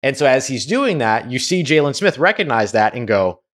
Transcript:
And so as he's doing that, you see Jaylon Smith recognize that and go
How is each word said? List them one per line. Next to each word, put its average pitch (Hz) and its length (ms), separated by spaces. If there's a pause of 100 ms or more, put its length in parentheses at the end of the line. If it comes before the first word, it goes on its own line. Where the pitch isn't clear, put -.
And 135 140
so 147 100
as 143 200
he's 117 200
doing 226 320
that, 113 320
you 127 80
see 180 260
Jaylon 143 320
Smith 190 220
recognize 143 540
that 107 220
and 117 140
go 95 320 (140)